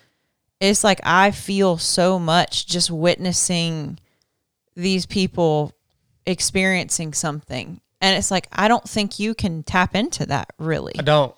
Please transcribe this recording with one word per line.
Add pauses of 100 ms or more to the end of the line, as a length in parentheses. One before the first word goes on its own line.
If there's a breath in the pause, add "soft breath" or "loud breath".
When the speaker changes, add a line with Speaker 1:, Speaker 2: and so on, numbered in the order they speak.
(600)
Speaker 1:
it's
like,
I
feel
so
much
just
witnessing (760)
these
people (520)
experiencing
something. (200)
And
it's
like,
I
don't
think
you
can
tap
into
that,
really.
Speaker 2:
I
don't.